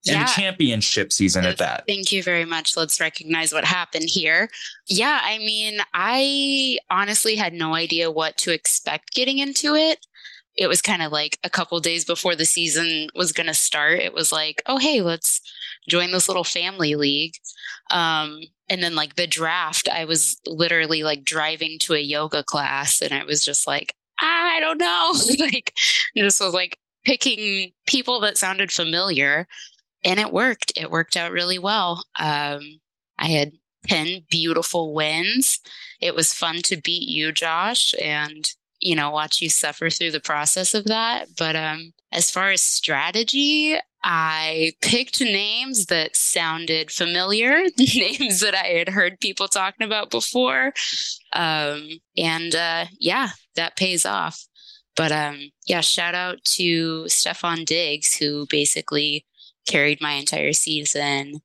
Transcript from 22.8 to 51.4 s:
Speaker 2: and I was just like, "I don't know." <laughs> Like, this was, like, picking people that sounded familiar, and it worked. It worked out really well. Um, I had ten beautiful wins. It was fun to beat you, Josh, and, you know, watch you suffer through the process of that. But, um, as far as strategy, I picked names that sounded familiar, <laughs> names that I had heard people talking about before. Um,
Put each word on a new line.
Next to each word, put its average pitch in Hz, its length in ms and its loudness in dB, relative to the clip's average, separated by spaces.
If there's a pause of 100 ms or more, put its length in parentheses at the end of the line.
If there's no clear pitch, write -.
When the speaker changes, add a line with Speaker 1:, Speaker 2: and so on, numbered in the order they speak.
Speaker 2:
and 143 120 -2
I 139 100 -2
was 151 180 0
just - 260 0
like, 143 280 -2 (240)
"I 339 400 2
don't 311 220 -2
know." 349 320 2
<laughs> 285 260 2
Like, 277 340 0 (400)
this 202 280 2
was, 185 120 0
like, 180 240 -2 (280)
picking 214 680 0 (160)
people 247 320 2
that 208 180 0
sounded 190 340 0
familiar, 165 760 0 (580)
and 185 140 4
it 214 140 -2
worked. 226 420 0
It 165 160 -6
worked 165 240 0
out 170 160 -2
really 180 280 -2
well. 180 440 0 (160)
Um, 147 600 -4 (380)
I 156 100 0
had 151 260 2 (340)
ten 175 420 -2
beautiful 165 640 0
wins. 165 640 0 (420)
It 170 140 0
was 160 180 2
fun 170 300 -2
to - 140 0
beat 170 300 -4
you, 156 240 -2
Josh, 170 680 0
and, 151 480 -4 (320)
you 175 160 2
know, 147 140 0
watch 151 300 0
you 165 80 -2
suffer 156 400 0
through 165 220 -2
the 151 80 -2
process 151 540 0
of 208 120 0
that. 226 520 -2
But, 160 180 0
um, 156 380 -4 (180)
as 175 200 2
far 190 200 0
as 185 100 2
strategy, 269 1160 0 (260)
I 160 800 0
picked 247 400 0
names 220 640 0
that 165 320 0
sounded 160 720 0
familiar, 202 800 2
<laughs> - 60 -6
names 220 640 2
that 202 120 2
I 190 140 0 (120)
had 175 100 0
heard 190 320 0
people 196 260 -2
talking 208 380 -2
about 208 260 -4
before. 254 600 2 (580)
Um, 156 680 -2 (180)